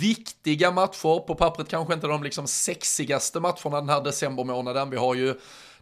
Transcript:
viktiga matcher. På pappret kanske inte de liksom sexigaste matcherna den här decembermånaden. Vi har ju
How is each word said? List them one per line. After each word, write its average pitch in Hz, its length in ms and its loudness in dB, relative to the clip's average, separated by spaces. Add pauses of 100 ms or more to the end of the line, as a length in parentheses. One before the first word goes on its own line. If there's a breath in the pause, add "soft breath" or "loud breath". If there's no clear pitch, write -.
viktiga 180 720 2
matcher. 180 560 2
På 170 80 -2
pappret 160 340 0
kanske 165 260 -2
inte 156 120 -4
de 147 160 0
liksom 143 240 -6
sexigaste - 920 -2
matcherna 165 400 0
den 143 80 -4
här 143 120 4
decembermånaden. 131 880 -2
Vi 127 60 -4
har 127 180 2
ju 131 200 2 (480 loud breath)